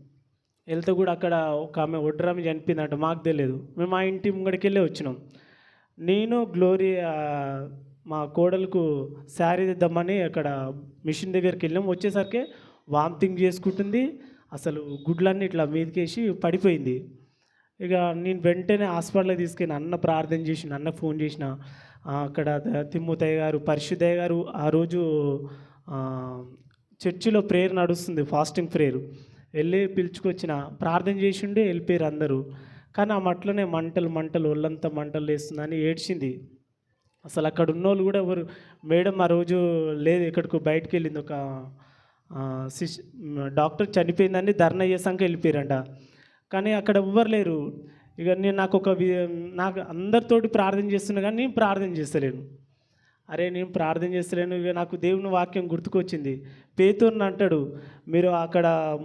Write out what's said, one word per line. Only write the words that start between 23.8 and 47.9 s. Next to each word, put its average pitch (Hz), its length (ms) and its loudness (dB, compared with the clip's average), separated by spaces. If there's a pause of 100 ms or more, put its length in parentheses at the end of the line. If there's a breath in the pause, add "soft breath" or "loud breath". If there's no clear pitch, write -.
గారు 175 400 0
ఆ 151 140 0
రోజు, 165 320 2 (880 loud breath)
ఆ, 127 560 -6 (600)
చర్చిలో 202 340 2
ప్రేయర్ 185 340 2
నడుస్తుంది, 170 480 0
ఫాస్టింగ్ 151 500 0
ప్రేయర్, 139 240 2 (560 loud breath)
వెళ్ళి 175 340 2
పిలుచుకొచ్చిన, 175 840 -4 (120)
ప్రార్థన 180 380 0
చేసిండే 202 440 2
వెళ్ళిపోయారు 170 420 0
అందరూ. 143 460 -2 (440 loud breath)
కానీ 208 180 2
ఆమె 185 160 0
అట్లనే 196 340 0
మంటలు 165 460 -2
మంటలు, 160 400 0
ఒళ్ళంతా 156 400 -2
మంటలు 151 360 -4
లేస్తుందని 151 560 -4
ఏడ్చింది. 156 680 -4 (760)
అసలు 156 220 -2
అక్కడ 165 240 2
ఉన్నోళ్ళు 190 320 2
కూడా 196 160 2
ఎవరు, 180 280 -2 (380 loud breath)
మేడం 180 360 4
ఆ 175 40 6
రోజు 170 300 4 (360)
లేదు, 160 320 4
ఎక్కడికో 165 360 0
బయటకు 160 340 0
వెళ్ళింది, 156 260 -2
ఒక, 147 120 -10 (1000 soft breath)
ఆ, 131 420 -6
సిస్-, 165 280 -6 (460)
డాక్టర్ 156 400 2 (140)
చనిపోయిందని 185 520 4
ధర్నా 180 320 4
చేసాక 185 360 0
వెళ్ళిపోయారంట. 147 640 2 (680 loud breath)
కానీ 196 180 0
అక్కడ 208 260 2
ఎవ్వరు 196 300 4
లేరు. 165 520 0 (400 loud breath)